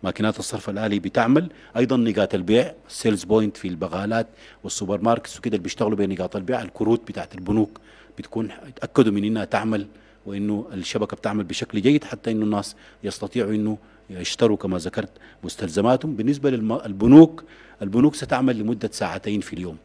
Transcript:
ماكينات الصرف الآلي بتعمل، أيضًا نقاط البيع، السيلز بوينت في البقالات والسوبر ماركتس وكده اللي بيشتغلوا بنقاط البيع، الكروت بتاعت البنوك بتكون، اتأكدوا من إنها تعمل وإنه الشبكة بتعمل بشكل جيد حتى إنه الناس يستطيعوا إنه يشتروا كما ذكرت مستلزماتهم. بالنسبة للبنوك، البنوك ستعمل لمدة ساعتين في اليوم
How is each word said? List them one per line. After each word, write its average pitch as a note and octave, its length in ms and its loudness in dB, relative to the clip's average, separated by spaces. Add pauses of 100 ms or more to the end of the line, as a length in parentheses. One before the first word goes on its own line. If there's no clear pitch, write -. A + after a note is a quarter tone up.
ماكينات G#2 360 -2
الصرف G2+ 320 -8
الآلي G2+ 280 -2
بتعمل، B2 520 2 (260)
أيضًا B2 200 2
نقاط G#2+ 380 2
البيع، G2+ 400 2 (140)
السيلز G#2 360 -2
بوينت G#2+ 320 0
في - 120 -10
البقالات F#2 580 -4 (380)
والسوبر G2 360 -4
ماركتس A2+ 380 0
وكده G#2+ 180 -4
اللي F2+ 60 -2
بيشتغلوا G#2+ 340 -2
بنقاط F#2+ 400 -4
البيع، A2+ 260 -4
الكروت A2+ 460 -2
بتاعت - 260 -12
البنوك G2+ 460 -2 (380)
بتكون، A2 320 -8
اتأكدوا A#2+ 640 0
من G2+ 120 0
إنها G#2+ 200 -2
تعمل A2 420 -2 (400)
وإنه G2+ 460 -6
الشبكة G2+ 440 -6
بتعمل G#2 280 -4
بشكل - 360 -6
جيد C#3+ 240 4
حتى - 260 -8
إنه A2 140 0
الناس G#2 320 -2 (280)
يستطيعوا G#2 480 -4
إنه G#2+ 260 -2 (320)
يشتروا F#2+ 460 0
كما F#2 220 -2
ذكرت F2+ 320 -6 (340)
مستلزماتهم. A2 720 0
بالنسبة C#3 340 0
للبنوك، A2+ 920 6 (380)
البنوك B2 320 2
ستعمل B2+ 440 -2
لمدة G#2+ 340 -4
ساعتين G2+ 480 -6
في - 120 -10
اليوم E2+ 320 -10